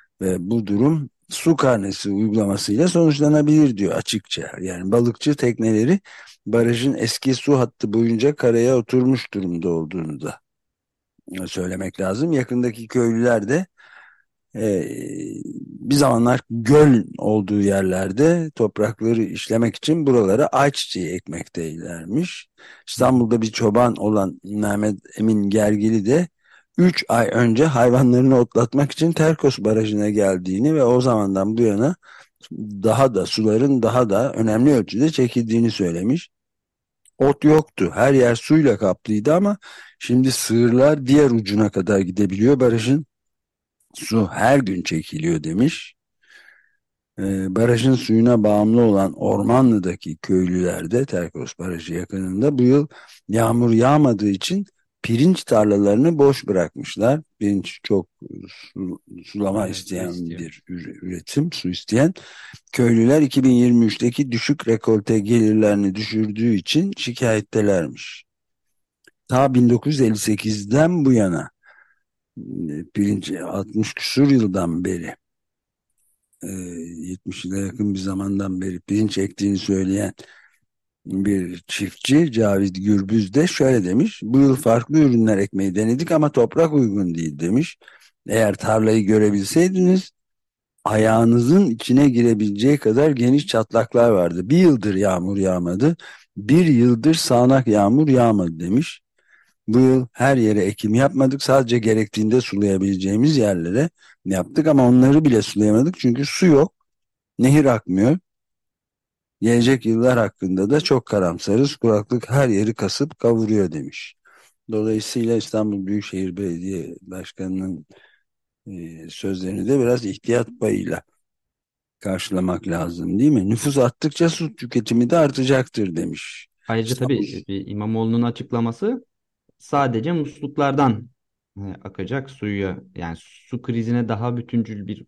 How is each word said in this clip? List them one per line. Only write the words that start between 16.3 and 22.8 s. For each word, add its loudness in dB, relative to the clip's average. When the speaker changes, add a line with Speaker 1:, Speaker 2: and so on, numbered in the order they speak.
Speaker 1:
göl 6
olduğu 0
yerlerde 0
toprakları 0
işlemek -2
için -2
buralara 4
ayçiçeği -2
ekmekteylermiş. -8